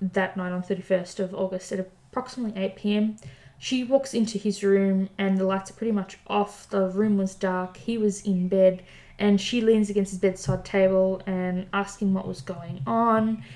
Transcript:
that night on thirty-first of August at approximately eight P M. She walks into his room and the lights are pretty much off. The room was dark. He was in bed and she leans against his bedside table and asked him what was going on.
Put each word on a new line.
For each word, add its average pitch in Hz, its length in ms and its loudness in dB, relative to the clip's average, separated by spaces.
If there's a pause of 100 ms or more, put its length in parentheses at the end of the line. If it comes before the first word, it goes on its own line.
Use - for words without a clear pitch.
that 190 360 -2
night 180 160 -4
on 180 100 -6
thirty-first 180 560 -4
of 190 160 -6
August 185 360 -6
at 190 100 -4
approximately - 800 -8
eight 190 180 -4
P 208 180 0
M. 214 220 0 (420)
She 254 240 -2
walks 269 300 0
into 220 240 0
his 202 260 -2
room 196 540 2
and 190 200 2
the 190 80 2
lights 190 260 -2
are - 20 -20
pretty 226 200 -4
much 196 240 -4 (100)
off. - 420 -4
The 196 200 0
room 202 280 2
was 190 160 0
dark. 185 440 -4
He 233 200 -4
was 208 240 0
in 180 280 0
bed 185 340 6 (340)
and 202 220 4
she 240 220 -2
leans 220 280 4
against 196 220 0
his 185 80 -6
bedside 185 460 0
table 190 600 4
and 185 460 -2
asked 196 300 -4
him 196 120 2
what 190 140 -2
was 185 140 -8
going 175 440 -10
on. 226 580 2 (120)